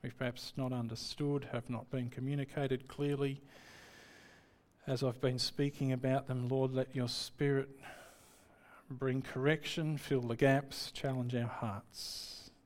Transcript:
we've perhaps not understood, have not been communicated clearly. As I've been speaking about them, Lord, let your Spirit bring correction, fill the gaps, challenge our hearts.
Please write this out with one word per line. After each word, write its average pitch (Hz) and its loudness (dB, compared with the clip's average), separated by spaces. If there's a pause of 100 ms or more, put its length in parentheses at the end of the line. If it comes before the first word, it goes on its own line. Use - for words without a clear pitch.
we've 123 -8
perhaps - -4
not 131 0
understood, 127 -2
have 120 -4
not 117 -6
been 123 -2
communicated 135 0
clearly. 143 0 (1500)
As 131 0
I've 123 0
been 127 2
speaking 143 0
about 131 2
them, 123 0
Lord, 131 4
let 131 0
your 123 0
Spirit 139 0 (1200)
bring 131 0
correction, 151 2
fill 135 2
the 117 0
gaps, 139 4
challenge 127 0
our 120 2
hearts. - -6 (160)